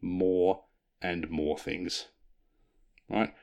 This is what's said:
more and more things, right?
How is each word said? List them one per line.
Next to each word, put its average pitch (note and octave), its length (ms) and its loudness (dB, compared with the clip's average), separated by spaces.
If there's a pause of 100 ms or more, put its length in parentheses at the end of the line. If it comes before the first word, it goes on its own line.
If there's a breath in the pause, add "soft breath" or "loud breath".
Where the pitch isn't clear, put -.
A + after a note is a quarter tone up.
more F#2 640 2 (360)
and F2 300 -4
more D#2 260 0
things, - 520 -6 (1000)
right? G#2+ 240 0 (100)